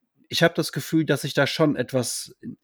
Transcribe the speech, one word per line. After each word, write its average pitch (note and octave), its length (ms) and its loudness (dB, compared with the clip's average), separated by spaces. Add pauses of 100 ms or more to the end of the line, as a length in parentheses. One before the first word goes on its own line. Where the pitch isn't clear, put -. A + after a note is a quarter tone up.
(280)
ich - 140 -2
hab E3+ 120 6
das - 180 -2
Gefühl, D#3+ 320 0
dass C#3+ 180 0
sich C#3 120 -6
da C#3 120 4
schon D3+ 300 2
etwas - 640 -4
in, - 240 -12